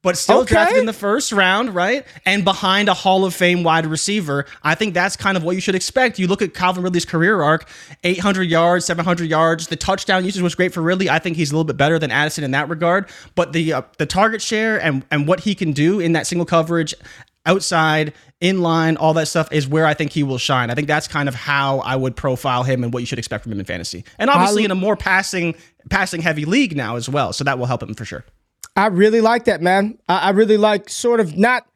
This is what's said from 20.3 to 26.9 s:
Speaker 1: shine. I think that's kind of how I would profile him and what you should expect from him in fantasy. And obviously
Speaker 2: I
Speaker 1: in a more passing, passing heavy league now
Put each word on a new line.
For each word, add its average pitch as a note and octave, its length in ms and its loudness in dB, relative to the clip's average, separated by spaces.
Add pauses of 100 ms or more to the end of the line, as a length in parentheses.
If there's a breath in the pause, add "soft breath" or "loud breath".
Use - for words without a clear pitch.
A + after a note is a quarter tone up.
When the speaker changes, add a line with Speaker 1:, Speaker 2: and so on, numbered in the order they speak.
Speaker 1:
shine. B2 320 0
I A#2+ 60 -4
think D3+ 120 -4
that's D3 200 -2
kind C#3+ 200 -4
of C3+ 60 -4
how C#3 460 -2
I B2+ 160 -4
would C3 200 -4
profile B2+ 460 -2
him B2+ 220 -2
and A#2 100 -4
what B2 60 -4
you A#2+ 80 -6
should B2 100 -6
expect A2 260 -8
from A2 100 -10
him G2+ 60 -6
in G2 60 -8
fantasy. F2 380 -10 (160 soft breath)
And A3 100 0
obviously G#3 340 2
Speaker 2:
I - 20 0
Speaker 1:
in G3 60 -2
a F#3 40 0
more G3 200 0
passing, F#3 600 -2 (340 soft breath)
passing F#3 320 -2
heavy D#3 240 -2
league G3+ 300 0
now A#2 200 -4